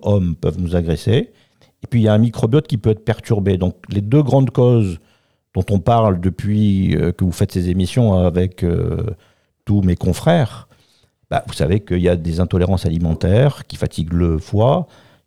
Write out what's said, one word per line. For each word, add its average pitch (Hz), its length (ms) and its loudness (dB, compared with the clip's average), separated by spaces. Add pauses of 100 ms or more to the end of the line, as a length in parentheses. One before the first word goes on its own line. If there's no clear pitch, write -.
hommes, 92 320 0
peuvent 78 240 -4
nous 87 160 -2
agresser. 87 560 -2 (520)
Et - 60 -14
puis, 117 120 0
il - 20 4
y 110 40 4
a 107 60 4
un 107 60 4
microbiote 117 480 0
qui 120 100 -2
peut 110 140 0
être 104 140 -4
perturbé. 101 520 0
Donc, 90 180 -2 (140)
les 101 120 -2
deux 113 200 2
grandes 131 300 2
causes 117 480 2 (560)
dont 92 160 -2
on 101 80 2
parle 110 400 2
depuis, 95 760 0
euh, 80 160 0
que - 140 -2
vous 90 60 0
faites 98 200 -2
ces 90 180 -2
émissions 95 440 0
avec, 90 500 0
euh, 85 400 -2 (640)
tous 101 160 2
mes 90 140 2
confrères, - 720 -2 (640)
bah, - 160 -4
vous - 60 -12
savez 87 260 0
qu'il 90 220 -2
y 87 80 2
a 87 60 2
des 82 240 -4
intolérances 92 460 0
alimentaires 87 840 0
qui - 80 -14
fatiguent - 380 -6
le 85 240 0
foie, 131 500 0 (400)